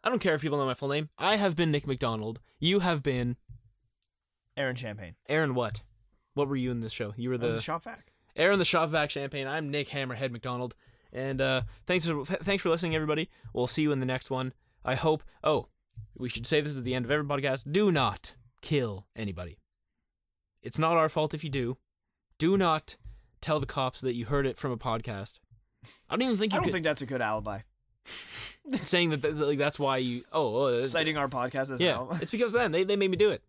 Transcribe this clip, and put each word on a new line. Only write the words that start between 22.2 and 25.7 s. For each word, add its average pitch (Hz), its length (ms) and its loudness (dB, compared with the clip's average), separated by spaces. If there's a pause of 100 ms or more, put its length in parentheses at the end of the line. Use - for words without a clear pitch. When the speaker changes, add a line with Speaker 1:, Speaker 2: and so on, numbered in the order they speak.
Speaker 1:
Do 180 180 4
not 165 400 2 (440)
tell 156 200 0
the 143 60 -2
cops 131 340 -2
that 127 140 -2
you 120 100 -4
heard 139 220 2
it 127 100 -2
from 131 160 -4
a 117 60 -2
podcast. 110 600 -4 (680)